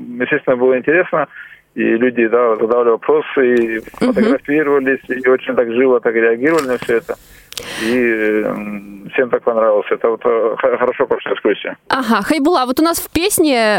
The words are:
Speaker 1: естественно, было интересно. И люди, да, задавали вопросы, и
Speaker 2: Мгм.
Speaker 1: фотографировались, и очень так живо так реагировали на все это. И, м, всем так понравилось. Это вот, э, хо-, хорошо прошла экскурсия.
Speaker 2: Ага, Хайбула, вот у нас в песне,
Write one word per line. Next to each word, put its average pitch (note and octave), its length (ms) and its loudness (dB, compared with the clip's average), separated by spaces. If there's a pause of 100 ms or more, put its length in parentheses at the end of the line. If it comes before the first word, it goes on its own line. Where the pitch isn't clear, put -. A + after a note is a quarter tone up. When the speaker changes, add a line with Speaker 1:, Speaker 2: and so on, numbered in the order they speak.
(200)
Speaker 1:
естественно, C3+ 360 0
было B2+ 220 2
интересно. D#3+ 480 0 (480)
И A2+ 80 -4
люди, A#2 440 2
да, A#2 300 2
задавали A#2+ 340 2
вопросы, C3 640 2
и A2+ 220 0 (240)
Speaker 2:
Мгм. B3+ 140 2
Speaker 1:
фотографировались, C#3+ 960 0
и B2+ 200 -2
очень C3 260 2
так A#2 180 0
живо B2 280 2
так A#2 140 -2
реагировали B2+ 520 2
на B2 120 -2
все - 180 -2
это. A2+ 180 -4 (720)
И, A2 600 0
м, G2+ 680 -8
всем B2+ 180 0
так A#2+ 120 -2
понравилось. A2 480 0
Это A2+ 200 -2
вот, A2 140 -4
э, A2+ 340 0
хо-, B2 200 0
хорошо B2 280 0
прошла - 280 -4
экскурсия. - 420 -4 (120)
Speaker 2:
Ага, A3+ 340 0
Хайбула, D4+ 440 2
вот B3+ 140 -2
у - 20 4
нас E4 180 0
в - 100 -12
песне, D#4+ 460 2 (220)